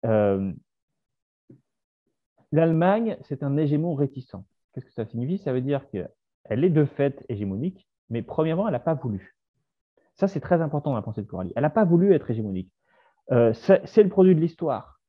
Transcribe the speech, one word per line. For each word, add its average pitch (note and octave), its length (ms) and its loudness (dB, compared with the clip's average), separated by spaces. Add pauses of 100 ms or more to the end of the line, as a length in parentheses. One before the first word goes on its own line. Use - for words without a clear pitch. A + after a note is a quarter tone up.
Euh, G2+ 440 0 (2000)
l'Allemagne, E3+ 680 0
c'est - 220 -10
un C#3+ 160 -2
hégémon D3+ 360 0
réticent. C3+ 420 -6 (360)
Qu'est-ce - 140 -14
que - 60 -20
ça A2 140 -8
signifie ? B2+ 320 -6
Ça C#3+ 160 -4
veut B2+ 80 -2
dire C#3 260 -4
qu'elle - 760 -6
est F#3 60 4
de D3+ 140 4
fait C#3 460 -4
hégémonique, G#2 580 -6 (220)
mais A#2 100 -4
premièrement, D#3+ 480 -4
elle F#3 40 -4
n'a B2 60 -4
pas D#3+ 160 -2
voulu. A2 400 -8 (800)
Ça, G3 140 0
c'est F3 120 -4
très E3+ 200 0
important D3 300 -4
dans B2+ 60 -2
la G#2 60 -4
pensée A2 200 -8
de - 40 -10
Coralie. F#2 300 -8
Elle A#2 60 -2
n'a D3+ 80 0
pas A3 160 2
voulu F3 260 4
être D3+ 180 0
hégémonique. G2+ 400 -6 (600)
Euh, A#2 220 4
c'est, - 320 4
c'est - 160 4
le F#3+ 80 4
produit F#3 240 6
de D#3 60 2
l'histoire. D#3 680 -4